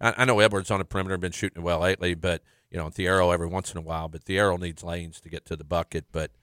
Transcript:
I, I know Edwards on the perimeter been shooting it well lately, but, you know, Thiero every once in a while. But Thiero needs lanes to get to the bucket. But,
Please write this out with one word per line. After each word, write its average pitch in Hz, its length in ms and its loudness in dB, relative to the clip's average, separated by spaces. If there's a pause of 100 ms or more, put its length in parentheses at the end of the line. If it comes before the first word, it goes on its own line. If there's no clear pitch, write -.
I, 113 180 2
I 123 60 4
know 120 160 6
Edwards 104 320 4
on 98 80 0
the 92 40 -2
perimeter 95 320 -4
been 90 140 -4
shooting 85 320 -6
it - 20 -6
well 85 140 0
lately, 90 380 0
but, 85 260 -2 (260)
you 87 100 -8
know, 80 100 -4
Thiero 90 440 4
every 85 140 0
once 92 240 -4
in - 80 -8
a 80 40 -10
while. 80 260 -6
But 80 160 -14
Thiero 95 340 2
needs 87 240 -8
lanes 85 380 -8
to - 80 -20
get 80 160 -10
to 85 100 -8
the 76 80 -10
bucket. 80 480 -4
But, 78 220 -6 (100)